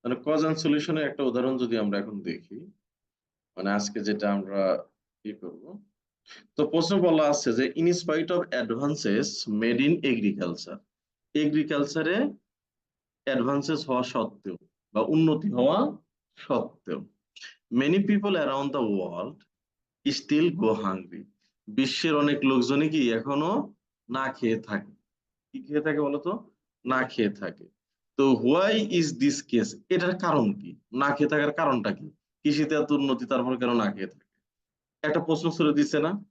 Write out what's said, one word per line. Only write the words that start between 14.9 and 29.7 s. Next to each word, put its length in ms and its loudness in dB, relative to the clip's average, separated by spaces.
বা 80 0
উন্নতি 500 2
হওয়া 460 2
সত্ত্বেও, 640 -6
"Many 260 4
people 360 2
around 320 -2
the 80 0
world 380 -6
still 500 0
go 140 2
hungry", 400 -8
বিশ্বের 480 0
অনেক 280 2
লোকজনই 440 2
কি 240 2
এখনো 600 -2
না 240 -4
খেয়ে 280 0
থাকে। 320 -8
কি 100 -12
খেয়ে 180 -2
থাকে 200 -2
বলতো? 500 -4
না 180 0
খেয়ে 280 0
থাকে। 360 -12
তো 160 6
why 400 4
is 180 2
this 140 2
case? 380 0